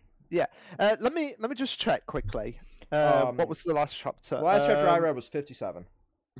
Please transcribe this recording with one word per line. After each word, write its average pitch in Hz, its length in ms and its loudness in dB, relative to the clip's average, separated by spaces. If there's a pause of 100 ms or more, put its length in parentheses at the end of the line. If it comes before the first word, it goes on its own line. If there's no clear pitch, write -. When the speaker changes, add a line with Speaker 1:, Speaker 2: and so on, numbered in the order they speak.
(300)
Speaker 1:
Yeah. 165 160 0 (340)
Uh, 214 180 4
let 233 160 -2
me, 311 240 -4
let 220 120 -4
me 285 40 -8
just 254 240 -4
check - 280 -2
quickly. 113 520 -6 (320)
Uh, 147 380 4
Speaker 2:
Um, 123 80 -4
Speaker 1:
what 160 120 2
was 156 140 -8
the 165 120 0
last 147 220 0
chapter? - 400 -6
Speaker 2:
the 123 60 -2
last 170 240 4
chapter 147 220 4
I 170 80 6
Speaker 1:
Um, 170 80 2
Speaker 2:
read 156 100 2
was 123 140 -10
fifty-seven. 107 580 -8 (540)